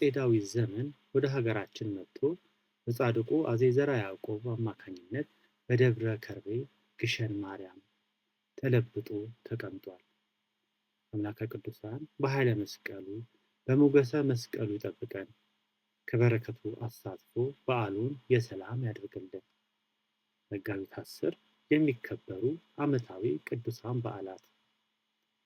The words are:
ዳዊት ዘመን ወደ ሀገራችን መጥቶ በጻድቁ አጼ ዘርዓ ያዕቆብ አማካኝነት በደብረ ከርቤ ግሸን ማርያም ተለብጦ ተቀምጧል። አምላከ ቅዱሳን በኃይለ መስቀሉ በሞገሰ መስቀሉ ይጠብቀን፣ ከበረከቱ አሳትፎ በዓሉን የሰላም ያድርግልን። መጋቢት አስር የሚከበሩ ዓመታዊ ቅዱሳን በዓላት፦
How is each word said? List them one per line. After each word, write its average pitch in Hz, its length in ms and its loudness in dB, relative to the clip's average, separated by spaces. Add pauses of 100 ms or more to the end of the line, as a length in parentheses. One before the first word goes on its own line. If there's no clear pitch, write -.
(120)
ዳዊት 120 380 4
ዘመን 110 380 0 (220)
ወደ 135 200 4
ሀገራችን 113 600 -2
መጥቶ 95 280 -10 (680)
በጻድቁ 117 420 2 (180)
አጼ 117 220 2
ዘርዓ 139 280 4
ያዕቆብ 104 520 -4
አማካኝነት 110 800 -6 (420)
በደብረ 120 380 4 (120)
ከርቤ 98 280 -12 (520)
ግሸን 113 400 -2
ማርያም 98 400 -10 (760)
ተለብጦ 120 540 2 (340)
ተቀምጧል። 95 580 -10 (1120)
አምላከ 104 260 -4 (100)
ቅዱሳን 113 520 -10 (160)
በኃይለ 135 380 2
መስቀሉ 98 520 -8 (600)
በሞገሰ 139 440 8 (120)
መስቀሉ 120 480 0
ይጠብቀን፣ 98 560 -8 (800)
ከበረከቱ 117 540 2 (200)
አሳትፎ - 520 -12 (280)
በዓሉን 113 520 0 (160)
የሰላም 117 540 0
ያድርግልን። 98 640 -8 (1040)
መጋቢት 98 460 -6
አስር 156 360 -4 (380)
የሚከበሩ 123 720 0 (340)
ዓመታዊ 123 460 0 (200)
ቅዱሳን 120 560 -4
በዓላት፦ 95 440 -6 (1040)